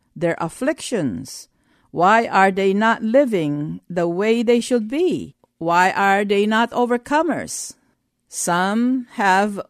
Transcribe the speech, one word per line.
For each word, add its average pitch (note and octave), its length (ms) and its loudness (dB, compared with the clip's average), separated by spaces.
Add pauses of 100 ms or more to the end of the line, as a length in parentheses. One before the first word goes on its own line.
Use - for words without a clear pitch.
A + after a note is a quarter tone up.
(140)
their E3 240 -2
afflictions. E3 1080 -6 (420)
Why G#3 380 2
are G3 240 4
they G3 200 0
not A3 300 0
living F3+ 800 0 (100)
the F3 160 -2
way A3 380 0
they A#3+ 160 4
should A#3 260 -2
be? A#3 480 -2 (240)
Why F3 320 2
are G3 340 2
they G3+ 220 2
not A3 240 0
overcomers? A#3+ 1040 -2 (540)
Some A3+ 880 -2
have G3+ 560 2